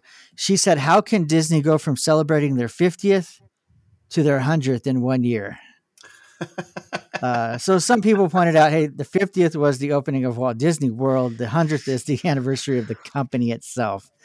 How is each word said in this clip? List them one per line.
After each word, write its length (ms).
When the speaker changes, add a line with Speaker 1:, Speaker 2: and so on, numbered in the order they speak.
Speaker 1:
she 200
said, 220
"How 220
can 240
Disney 380
go 160
from 180
celebrating 600
their 120
fiftieth 720
to 120
their 180
hundredth 460
in 160
one 220
year?" 340
Speaker 2:
<laughs> 80
Speaker 1:
Uh, 380
so 220
some 200
people 280
pointed 260
out, 160
"Hey, 160
the 180
fiftieth 520
was 220
the 120
opening 340
of 140
Walt 180
Disney 320
World. 480
The 120
hundredth 400
is 160
the 160
<laughs> 40
anniversary 540
of 80
the 80
company 560
itself." 580